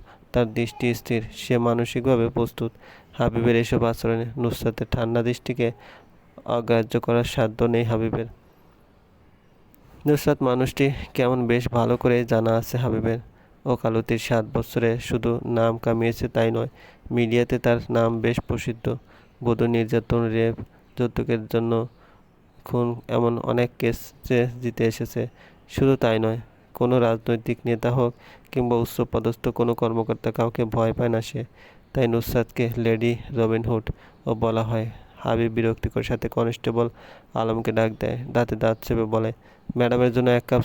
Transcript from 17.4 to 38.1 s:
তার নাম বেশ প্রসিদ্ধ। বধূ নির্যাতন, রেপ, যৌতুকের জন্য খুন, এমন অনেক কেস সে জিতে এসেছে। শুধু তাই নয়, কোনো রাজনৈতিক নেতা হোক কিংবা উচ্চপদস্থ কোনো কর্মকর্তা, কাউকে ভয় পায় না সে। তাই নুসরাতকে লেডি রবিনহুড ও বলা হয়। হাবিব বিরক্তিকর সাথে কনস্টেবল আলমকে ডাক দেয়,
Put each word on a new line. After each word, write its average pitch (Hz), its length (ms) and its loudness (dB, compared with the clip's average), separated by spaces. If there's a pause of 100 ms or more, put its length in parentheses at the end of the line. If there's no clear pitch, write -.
তার 120 220 2 (100)
নাম 117 300 2
বেশ 120 200 0
প্রসিদ্ধ। 120 560 -4 (480)
বধূ 120 220 2
নির্যাতন, 117 640 0
রেপ, 113 280 0 (420)
যৌতুকের 120 480 -2
জন্য 117 420 0 (760)
খুন, 120 440 -2
এমন 117 300 2
অনেক 120 400 0
কেস - 340 -4 (120)
সে 123 220 2 (160)
জিতে 120 220 -2
এসেছে। 117 440 -2 (400)
শুধু 135 280 2
তাই 113 220 2
নয়, 110 220 0 (340)
কোনো 123 260 2
রাজনৈতিক 113 640 0
নেতা 120 260 0
হোক 123 240 2 (380)
কিংবা 120 240 2
উচ্চপদস্থ 117 720 -2
কোনো 120 260 0
কর্মকর্তা, 113 580 -2
কাউকে 117 320 0
ভয় 113 280 0
পায় 120 160 0
না 113 120 0
সে। 117 240 -8 (480)
তাই 127 160 2
নুসরাতকে 117 680 0
লেডি 117 400 2 (140)
রবিনহুড 113 600 0 (360)
ও 120 80 0
বলা 113 280 0
হয়। 113 280 -2 (260)
হাবিব 117 360 0
বিরক্তিকর 113 500 -2
সাথে 117 260 -4
কনস্টেবল 117 600 0 (460)
আলমকে 113 380 -2
ডাক 110 280 2
দেয়, 120 180 -4 (100)